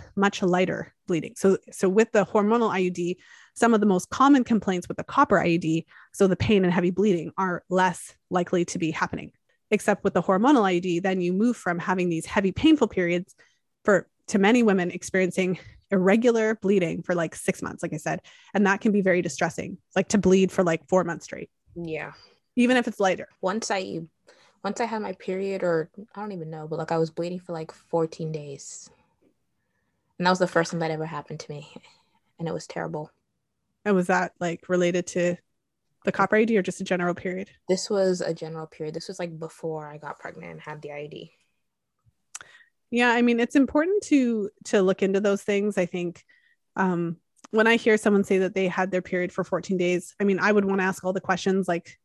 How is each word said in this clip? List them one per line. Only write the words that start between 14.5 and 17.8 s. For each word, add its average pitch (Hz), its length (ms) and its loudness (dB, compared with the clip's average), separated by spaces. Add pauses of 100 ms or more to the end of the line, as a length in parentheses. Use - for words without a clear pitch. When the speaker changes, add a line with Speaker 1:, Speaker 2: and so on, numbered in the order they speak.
Speaker 1:
women 190 300 2
experiencing 185 640 -2 (320)
irregular 220 720 4
bleeding 180 400 2
for, 180 140 -2
like, 165 180 -2
six - 300 -4
months, - 180 -8